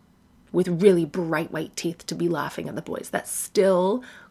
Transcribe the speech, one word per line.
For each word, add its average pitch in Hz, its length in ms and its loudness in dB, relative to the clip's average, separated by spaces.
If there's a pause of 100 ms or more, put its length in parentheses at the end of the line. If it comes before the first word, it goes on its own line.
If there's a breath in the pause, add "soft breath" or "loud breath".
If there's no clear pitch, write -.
(520)
with 175 300 0
really 185 240 6
bright 160 460 -4
white - 260 -8
teeth - 300 -6
to 170 80 -6
be 170 120 0
laughing 160 400 -4
at 143 80 -8
the 151 60 -6
boys." - 300 -8
That - 180 -4
still 196 760 2 (280 loud breath)